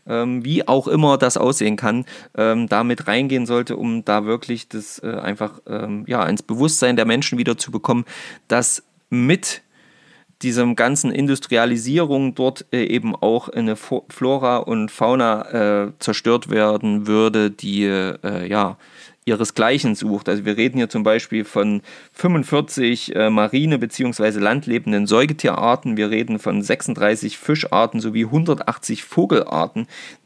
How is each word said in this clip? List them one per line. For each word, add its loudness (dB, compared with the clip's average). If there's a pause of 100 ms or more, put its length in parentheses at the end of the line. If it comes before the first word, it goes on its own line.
ähm, -4
wie -2
auch 2
immer 4
das 2
aussehen 2
kann, 0 (320)
ähm, 2
da 2
mit -2
reingehen 0
sollte, -2
um -4
da 0
wirklich -4
das, -12
äh, -8
einfach, -6
ähm, -8
ja, -2
ins -2
Bewusstsein 2
der 4
Menschen 0
wieder 0
zu -8
bekommen, 0 (420)
dass 0 (260)
mit 0 (760)
diesem 0
ganzen 2
Industrialisierung 0
dort, -2
äh, 0
eben -2
auch 0
eine -2
Fo-, -6
Flora 0
und -2
Fauna, 0
äh, 0
zerstört 0
werden 2
würde, 4
die, -4
äh, -4
ja, 0 (460)
ihresgleichen 2
sucht. -4
Also -2
wir 0
reden 2
hier 0
zum -4
Beispiel 0
von 0 (280)
fünfundvierzig, 0
äh, 4
marine 2
beziehungsweise -2
landlebenden 0
Säugetierarten. 2
Wir 0
reden -2
von -2
sechsunddreißig -2
Fischarten 0
sowie -2
hundertachtzig -2
Vogelarten, 0 (400)